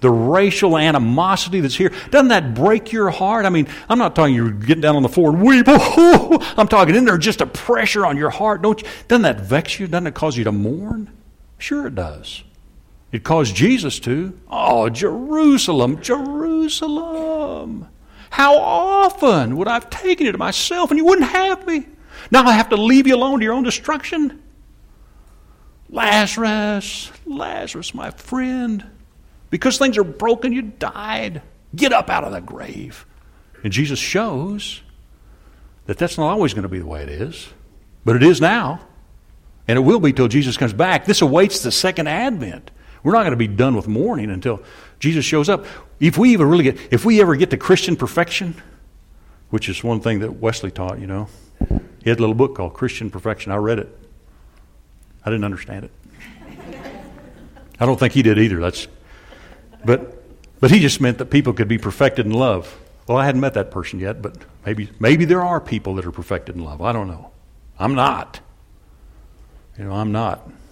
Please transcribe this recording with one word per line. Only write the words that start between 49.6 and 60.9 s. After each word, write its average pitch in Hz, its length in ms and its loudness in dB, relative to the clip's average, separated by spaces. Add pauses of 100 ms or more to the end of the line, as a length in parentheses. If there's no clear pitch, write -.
is 95 160 -8
one 113 160 -2
thing 110 200 -2
that 113 160 -8
Wesley 110 340 -4
taught, 92 280 -8
you 104 80 -12
know. 98 220 -8 (760)
He - 60 -2
had 117 100 2
a 113 40 0
little 110 120 2
book 135 200 2
called 90 180 -8
Christian 117 380 -8
Perfection. 101 420 -8
I 101 40 -4
read 107 220 -2
it. - 160 -10 (1300)
I 107 60 -6
didn't 107 140 -2
understand 95 400 -10
it. - 60 -20 (1900)
I 117 60 0
don't 123 160 2
think 120 140 0
he 135 80 4
did 110 160 4
either. 104 220 2
That's, 87 280 -6 (960)
but, - 380 -2 (380)
but 127 100 4
he 202 100 8
just 143 200 0